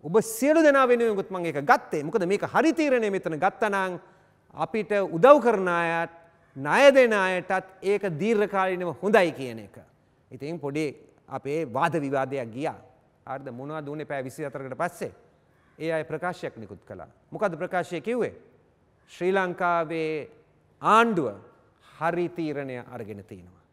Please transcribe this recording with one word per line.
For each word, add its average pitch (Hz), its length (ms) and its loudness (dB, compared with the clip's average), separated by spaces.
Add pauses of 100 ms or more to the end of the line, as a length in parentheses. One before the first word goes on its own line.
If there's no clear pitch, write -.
ඔබ 180 180 2
සියලු 302 420 2
දෙනා 277 240 6
වෙනුවෙන්කුත් 233 440 0
මං 180 140 -4
ඒක 147 180 -4
ගත්තේ. 160 400 2
මොකද 175 240 -2
මේක 190 160 0
හරි 247 300 2
තීරණය 254 360 2
මෙතන 180 300 -4
ගත්තනම් 196 600 -2 (580)
අපිට 175 340 -4
උදව් 202 500 6
කරන 208 260 2
අයත්, 170 440 0 (440)
ණය 180 360 6
දෙන 254 220 6
අයටත් 185 380 0 (280)
ඒක 202 320 -2
දීර්ඝකාලීනව 190 880 0
හොඳයි 196 320 4
කියන 120 280 -10
එක. 104 200 -20 (520)
ඉතින් 147 280 -10
පොඩි 143 360 -6 (300)
අපේ 143 400 -6
වාද 135 280 -2
විවාදයක් 135 580 -4
ගියා. 127 260 -8 (480)
හරිද? 135 260 -12
මොනවද 143 380 -12
උනේ 147 160 -10
පැය 143 180 -8
විසි 135 200 -10
හතරකට 135 340 -10
පස්සේ? 165 340 -6 (680)
ඒ 160 140 -4
අය 160 120 -2
ප්‍රකාශයක් 160 540 -8
නිකුත් 101 280 -16
කළා. 87 220 -16 (240)
මොකද්ද 185 260 -2
ප්‍රකාශය 175 440 -4
කිව්වේ? 214 320 -4 (800)
"ශ්‍රී 180 200 -2
ලංකාවේ 170 1000 -2 (520)
ආණ්ඩුව 196 460 4 (580)
හරි 170 440 -4
තීරණය 143 480 -8 (140)
අරගෙන 107 320 -14
තිනවා. 92 500 -20